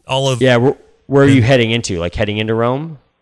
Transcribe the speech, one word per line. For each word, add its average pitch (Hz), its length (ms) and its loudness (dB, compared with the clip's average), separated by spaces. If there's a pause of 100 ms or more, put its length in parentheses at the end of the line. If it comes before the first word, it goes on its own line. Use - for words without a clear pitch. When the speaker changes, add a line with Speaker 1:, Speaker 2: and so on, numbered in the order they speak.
Speaker 1:
all 135 220 -2
of 127 140 -2
Speaker 2:
Yeah, 127 160 4
where, 131 180 0 (300)
where 139 180 4
are 143 40 6
Speaker 1:
Yeah. 139 80 6
Speaker 2:
you 127 60 4
heading 117 300 2
into? 110 260 -4
Like, 87 160 -6
heading 104 220 -4
into 110 180 -4
Rome? 131 440 -4 (240)